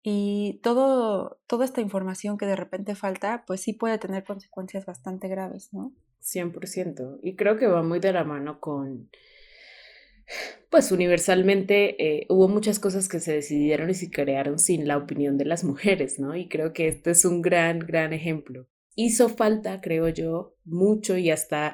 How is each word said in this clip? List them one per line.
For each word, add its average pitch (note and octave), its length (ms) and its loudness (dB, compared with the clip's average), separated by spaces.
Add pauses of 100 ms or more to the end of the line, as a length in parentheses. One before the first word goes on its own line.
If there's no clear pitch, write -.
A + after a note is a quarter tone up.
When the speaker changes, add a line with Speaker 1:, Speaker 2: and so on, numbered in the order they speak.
Speaker 1:
Y G3+ 600 -2
todo, A#3+ 840 2
toda A#3+ 180 0
esta B3+ 160 -4
información G3 580 -4
que G#3 80 -4
de G3 100 0
repente F#3+ 380 -8
falta, G3+ 520 -4
pues F#3+ 140 -6
sí A3 120 -4
puede A3 260 -2
tener F#3+ 260 -6
consecuencias F#3+ 640 -10
bastante F#3 420 -10
graves, F#3+ 440 -8
¿no? G3+ 200 -10 (280)
Speaker 2:
Cien F3 320 -6
por F3+ 140 -10
ciento. C#3+ 560 -8
Y F#3 140 -6
creo G#3 200 4
que A#3+ 100 2
va E3+ 160 4
muy E3+ 160 0
de F#3+ 140 2
la E3+ 120 0
mano D3 360 -6
con, C3+ 500 -8 (1600)
pues D#4 220 6
universalmente, F#3+ 1120 4
eh, D3+ 260 0
hubo F#3+ 200 8
muchas G#3 300 2
cosas F#3+ 300 -2
que E3 120 -4
se D#3+ 120 -4
decidieron D3+ 580 0
y F#3 40 2
se F3 160 -6
crearon C#3 480 0
sin D#3 280 2
la D3 120 0
opinión C#3+ 400 -2
de C#3 80 0
las E3 180 -2
mujeres, D#3+ 540 0
¿no? C#3 180 -4
Y F3+ 120 -8
creo D#3+ 240 -4
que D#3+ 160 0
este E3 240 -2
es E3+ 120 4
un F3 160 2
gran, E3+ 380 2
gran D#3+ 340 -2
ejemplo. D3+ 560 -6 (260)
Hizo A3+ 340 2
falta, G#3+ 520 0
creo E3 280 0
yo, D#3+ 560 -4
mucho F#3+ 520 2
y F3 140 2
hasta D3+ 440 0